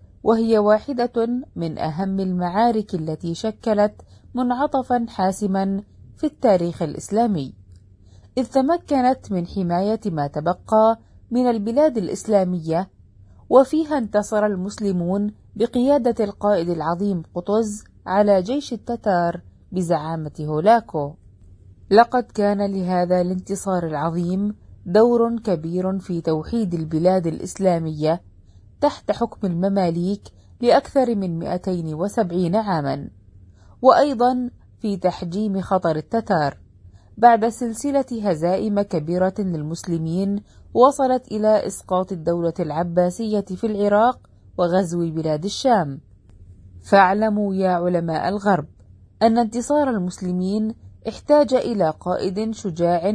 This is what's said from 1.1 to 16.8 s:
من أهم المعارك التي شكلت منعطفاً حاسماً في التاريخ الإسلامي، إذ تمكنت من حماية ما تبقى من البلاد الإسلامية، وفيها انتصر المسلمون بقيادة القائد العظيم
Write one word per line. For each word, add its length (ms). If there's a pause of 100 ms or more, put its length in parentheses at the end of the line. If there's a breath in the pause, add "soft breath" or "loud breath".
من 220
أهم 420
المعارك 760
التي 400
شكلت 680 (320 soft breath)
منعطفاً 760
حاسماً 720 (340)
في 100
التاريخ 560
الإسلامي، 720 (840 soft breath)
إذ 80
تمكنت 840
من 140
حماية 600
ما 200
تبقى 720 (320 soft breath)
من 160
البلاد 520
الإسلامية، 920 (580 soft breath)
وفيها 500
انتصر 480
المسلمون 840 (260)
بقيادة 680
القائد 440
العظيم 540 (120)